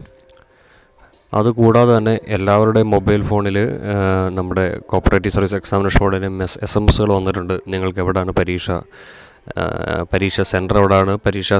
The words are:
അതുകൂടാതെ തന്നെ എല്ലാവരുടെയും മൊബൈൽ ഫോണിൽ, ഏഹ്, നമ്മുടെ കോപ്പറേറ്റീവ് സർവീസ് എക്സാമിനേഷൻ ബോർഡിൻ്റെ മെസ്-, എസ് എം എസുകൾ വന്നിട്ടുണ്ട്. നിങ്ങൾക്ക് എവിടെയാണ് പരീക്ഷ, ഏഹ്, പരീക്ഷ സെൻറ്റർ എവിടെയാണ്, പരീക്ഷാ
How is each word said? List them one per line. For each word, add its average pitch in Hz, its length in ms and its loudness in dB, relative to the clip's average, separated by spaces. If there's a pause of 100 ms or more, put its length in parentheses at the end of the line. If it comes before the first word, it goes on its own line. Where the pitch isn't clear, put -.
(1400)
അതുകൂടാതെ 117 580 4
തന്നെ 113 180 2 (220)
എല്ലാവരുടെയും 107 580 2
മൊബൈൽ 101 340 2
ഫോണിൽ, 101 280 -2 (360)
ഏഹ്, 95 360 0 (100)
നമ്മുടെ 92 260 -2 (280)
കോപ്പറേറ്റീവ് 95 440 0
സർവീസ് 98 240 0
എക്സാമിനേഷൻ 98 440 0
ബോർഡിൻ്റെ 95 260 -2 (100)
മെസ്-, 92 260 -6
എസ് 104 140 -2
എം 104 120 0
എസുകൾ 104 260 2
വന്നിട്ടുണ്ട്. 92 380 -2 (160)
നിങ്ങൾക്ക് 92 320 -4
എവിടെയാണ് 92 360 -2
പരീക്ഷ, 90 280 -4 (920)
ഏഹ്, 82 500 -6
പരീക്ഷ 95 280 -2 (120)
സെൻറ്റർ 95 300 0
എവിടെയാണ്, 98 340 4 (100)
പരീക്ഷാ 101 340 0